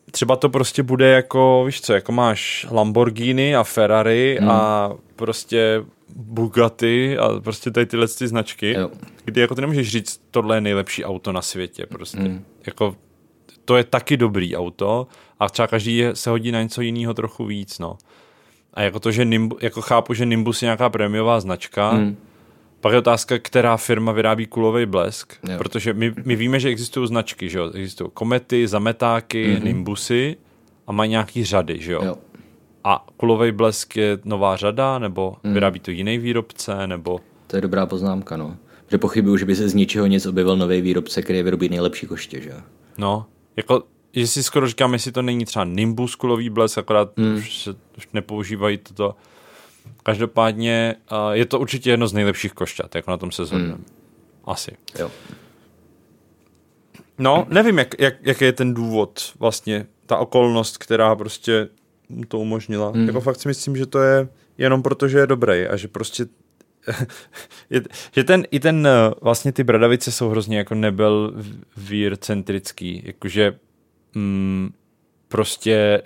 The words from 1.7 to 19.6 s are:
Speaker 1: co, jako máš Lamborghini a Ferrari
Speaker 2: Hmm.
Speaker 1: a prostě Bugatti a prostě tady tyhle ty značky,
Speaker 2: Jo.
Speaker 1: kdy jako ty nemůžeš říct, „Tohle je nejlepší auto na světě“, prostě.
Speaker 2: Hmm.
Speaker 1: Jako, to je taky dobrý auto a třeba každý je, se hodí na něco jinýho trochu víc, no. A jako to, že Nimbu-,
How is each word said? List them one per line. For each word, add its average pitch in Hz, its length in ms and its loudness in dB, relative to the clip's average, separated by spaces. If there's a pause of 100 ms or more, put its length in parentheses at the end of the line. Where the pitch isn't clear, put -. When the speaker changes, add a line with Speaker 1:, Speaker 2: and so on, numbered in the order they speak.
Speaker 1:
co, - 120 0
jako 101 200 2
máš 120 580 0
Lamborghini 117 840 2
a 113 80 4
Ferrari 113 760 2
Speaker 2:
Hmm. 104 100 4
Speaker 1:
a 107 400 2 (260)
prostě 110 680 0 (320)
Bugatti 117 1000 2
a 110 220 0
prostě 110 300 -6
tady 117 160 2
tyhle 113 220 0
ty 127 200 -6
značky, 110 440 -4
Speaker 2:
Jo. 92 180 -2 (340)
Speaker 1:
kdy 113 160 0
jako 120 140 4
ty 123 60 -6
nemůžeš 139 300 -2
říct, 110 300 -6 (100)
„Tohle 110 260 0
je 107 40 2
nejlepší 101 440 -2
auto 95 280 -6
na 90 100 -4
světě“, 90 440 -8
prostě. 90 320 -14
Speaker 2:
Hmm. 95 260 -4 (220)
Speaker 1:
Jako, 101 300 -2 (680)
to 123 120 4
je 123 80 6
taky - 320 0
dobrý 98 400 0
auto 98 500 -2 (340)
a 104 80 2
třeba 113 200 0
každý 113 280 0
je, 120 200 2
se - 140 -4
hodí 117 220 -2
na 113 100 0
něco 113 180 -6
jinýho 117 340 -4
trochu 110 300 -8
víc, 104 340 -8
no. 90 180 -8 (800)
A 101 80 -2
jako 101 180 0
to, 113 100 0
že 117 140 2
Nimbu-, 113 380 0